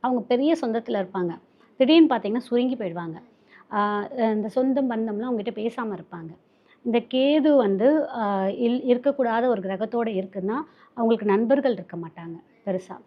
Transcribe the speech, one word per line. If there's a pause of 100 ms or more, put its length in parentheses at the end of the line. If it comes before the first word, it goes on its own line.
அவங்க
பெரிய
சொந்தத்துல
இருப்பாங்க, (480)
திடீர்னு
பாத்தீங்கன்னா
சுருங்கி
போயிடுவாங்க. (520)
ஆஹ், (260)
இந்த
சொந்தம்
பந்தம்லாம்
அவங்ககிட்ட
பேசாம
இருப்பாங்க. (520)
இந்த (100)
கேது
வந்து, (280)
ஆஹ்,
இல்-,
இருக்கக்கூடாத
ஒரு
கிரகத்தோட
இருக்குன்னா, (400)
அவங்களுக்கு
நண்பர்கள்
இருக்க
மாட்டாங்க (240)
பெருசா (100)